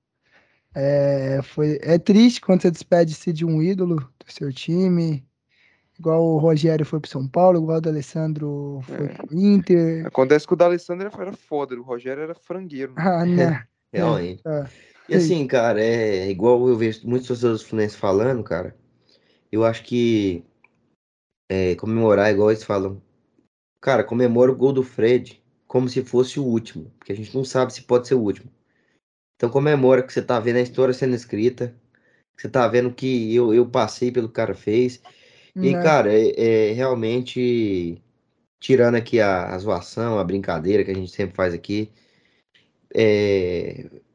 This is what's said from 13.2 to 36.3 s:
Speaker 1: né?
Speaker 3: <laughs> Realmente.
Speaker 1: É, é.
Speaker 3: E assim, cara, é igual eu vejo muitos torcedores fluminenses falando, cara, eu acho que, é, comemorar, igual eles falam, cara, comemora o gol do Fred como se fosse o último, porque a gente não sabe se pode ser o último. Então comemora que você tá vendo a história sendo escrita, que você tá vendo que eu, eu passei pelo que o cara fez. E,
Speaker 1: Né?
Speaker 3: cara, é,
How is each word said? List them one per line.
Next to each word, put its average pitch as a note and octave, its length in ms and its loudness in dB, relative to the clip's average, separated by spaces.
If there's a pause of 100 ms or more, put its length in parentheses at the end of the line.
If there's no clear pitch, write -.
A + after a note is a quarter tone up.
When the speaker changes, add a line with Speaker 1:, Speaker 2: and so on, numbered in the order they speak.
Speaker 1:
né? F3 420 0 (120)
Speaker 3:
<laughs> - 140 -20
Realmente. F#2+ 540 -4
Speaker 1:
É, D#3+ 40 -8
é. D3 160 -6 (420)
Speaker 3:
E - 60 -2
assim, E3 320 2
cara, A#2 360 2
é G#2+ 460 0
igual A#2+ 400 2
eu B2 80 4
vejo A2 320 -4
muitos B2+ 200 -4
torcedores A#2+ 340 -2
fluminenses G#2+ 340 -4
falando, A2 460 0
cara, F2 340 -8 (760)
eu A2 140 0
acho A2+ 200 -2
que, A2 600 0 (1040)
é, F#2 280 0
comemorar, G#2+ 560 2
igual G#2 180 4
eles G#2+ 140 -2
falam, G2 360 -4 (800)
cara, B2 240 2
comemora B2 480 2
o B2 40 -4
gol C3 160 2
do C3 100 0
Fred B2 580 -2 (260)
como B2+ 220 -2
se B2+ 160 -4
fosse B2+ 360 -2
o C3+ 40 -2
último, A#2 540 -6
porque - 140 -10
a G2+ 40 -8
gente G#2+ 180 -10
não C3 100 -4
sabe B2+ 280 -2
se - 100 -16
pode B2 260 0
ser C3+ 60 0
o B2+ 60 4
último. G2+ 300 -6 (840)
Então A#2 140 -2
comemora C3 520 2
que B2+ 100 -12
você A#2+ 100 -4
tá A#2 180 -2
vendo A#2 160 0
a B2 60 2
história B2+ 320 0
sendo B2+ 200 -2
escrita, A#2+ 600 -4 (580)
que - 80 -20
você G#2+ 60 -10
tá A#2+ 180 2
vendo A#2+ 260 0
que B2 420 -4
eu, A#2+ 200 2
eu A#2+ 140 4
passei A#2+ 420 -2
pelo A#2+ 180 -2
que - 40 -20
o - 20 -20
cara G#2+ 200 -4
fez. B2 460 -2 (540)
E, F#3 180 0
Speaker 1:
Né? F3 100 -2
Speaker 3:
cara, C3+ 300 4
é, A2 580 2